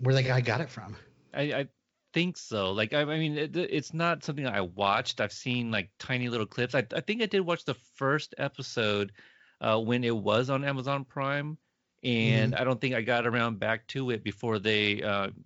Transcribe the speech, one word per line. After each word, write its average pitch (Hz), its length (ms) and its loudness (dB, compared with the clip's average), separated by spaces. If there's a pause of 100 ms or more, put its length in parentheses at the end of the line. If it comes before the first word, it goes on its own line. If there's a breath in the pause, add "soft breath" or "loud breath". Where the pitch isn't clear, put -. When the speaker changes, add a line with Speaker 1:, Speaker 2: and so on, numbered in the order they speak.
Speaker 1:
where 127 140 4
the 135 80 6
guy 127 180 4
got 117 200 2
it 143 100 -6
from. 101 240 -14 (400)
Speaker 2:
I, 139 60 -2
I 139 260 -2 (460)
think 170 240 0
so. 98 340 -2
Like, 110 220 0
I, 147 80 4
I 151 40 0
mean, 151 320 0
it, 147 180 -4
it's 160 380 -2
not 165 300 0
something 143 240 -4
I 101 140 0
watched. 98 600 0
I've 104 120 -2
seen, 123 360 -2
like, 104 200 0 (100)
tiny 123 300 -2
little 117 180 -2
clips. 120 260 -2
I, 127 120 2 (100)
I - 60 -2
think 220 200 -4
I 220 60 0
did 196 140 0
watch 170 240 -2
the 135 100 -2 (200)
first 139 440 0
episode, 107 720 -2 (500 soft breath)
uh, 110 180 4
when 120 240 2
it 117 120 2
was 110 340 2
on 139 140 0
Amazon 139 420 -2
Prime, 143 520 -4 (460)
and 113 500 4
Speaker 1:
Mm-hmm. 107 80 0
Speaker 2:
I 127 40 0
don't 123 160 0
think 131 140 0
I 117 60 0
got 120 240 2
around 117 340 0
back 110 280 -2
to 135 220 -4
it 113 140 -2
before 107 360 -2
they, 104 420 2
uh, 101 280 0 (160)